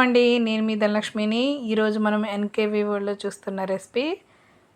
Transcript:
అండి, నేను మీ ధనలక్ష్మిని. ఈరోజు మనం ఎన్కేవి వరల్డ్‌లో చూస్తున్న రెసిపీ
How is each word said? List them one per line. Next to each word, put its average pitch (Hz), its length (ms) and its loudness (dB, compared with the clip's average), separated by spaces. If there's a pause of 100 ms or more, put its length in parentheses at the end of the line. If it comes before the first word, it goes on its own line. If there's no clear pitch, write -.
అండి, 247 200 4 (240)
నేను 220 200 -2
మీ 220 160 -2
ధనలక్ష్మిని. 214 580 0 (300)
ఈరోజు 214 360 2
మనం 208 140 2 (140)
ఎన్కేవి 208 540 -2
వరల్డ్‌లో 202 340 -2
చూస్తున్న 196 480 -6
రెసిపీ 190 340 -4 (720)